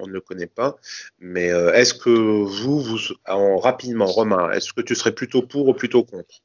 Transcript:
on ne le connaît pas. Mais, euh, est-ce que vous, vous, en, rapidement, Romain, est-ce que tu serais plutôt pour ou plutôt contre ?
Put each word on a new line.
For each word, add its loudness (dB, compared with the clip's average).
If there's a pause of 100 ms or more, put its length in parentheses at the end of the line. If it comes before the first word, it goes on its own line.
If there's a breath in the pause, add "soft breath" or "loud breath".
on -14
ne -14
le -8
connaît -10
pas. -6 (420 loud breath)
Mais, -4
euh, 4
est-ce 6
que -6
vous, 2
vous, -6 (280)
en, 2
rapidement, 0
Romain, 2
est-ce -4
que -8
tu -4
serais -2
plutôt -2
pour -2
ou 6
plutôt 2
contre ? -18